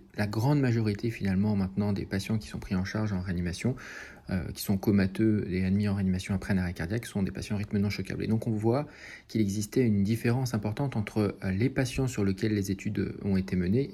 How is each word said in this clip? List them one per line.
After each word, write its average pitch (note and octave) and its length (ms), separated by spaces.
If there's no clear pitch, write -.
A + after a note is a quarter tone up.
la G#2 120
grande A#2 320
majorité, A#2 500
finalement, G2+ 460
maintenant, G2 380
des - 120
patients G2 320
qui A2 100
sont - 120
pris - 160
en F#2 100
charge G#2+ 260
en F#2 100
réanimation, F2+ 540
euh, F#3+ 220
qui - 100
sont - 160
comateux G2+ 720
et F#2 160
admis G2+ 220
en G2 80
réanimation F#2 400
après F#2 180
un F#2 60
arrêt F2+ 140
cardiaque, G#2 340
sont - 160
des - 80
patients - 240
en - 20
rythme G#2 220
non G#2 100
choquable. - 340
Et - 40
donc, A2 180
on A#2 60
voit A#2 340
qu'il A2 140
existait G#2+ 400
une G#2 220
différence A#2+ 500
importante A2+ 420
entre, G#2 480
euh, G2 60
les A2 220
patients C3 360
sur G#2+ 160
lesquels G2 300
les G2+ 160
études G2 540
ont G2 120
été F#2 200
menées G#2 380